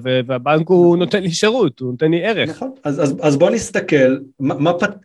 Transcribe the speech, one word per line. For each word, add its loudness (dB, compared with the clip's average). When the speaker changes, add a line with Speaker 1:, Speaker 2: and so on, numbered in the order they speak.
Speaker 1:
ו-, 0
והבנק 0
הוא 4
Speaker 2:
נכון. 4
Speaker 1:
נותן -2
לי -2
שירות, 0
הוא -6
נותן 0
לי -2
ערך." -2
Speaker 2:
נכון. -12
אז, -2
אז, -2
אז 2
בוא 4
נסתכל, 0
מה, -2
מה 0
פת-, -4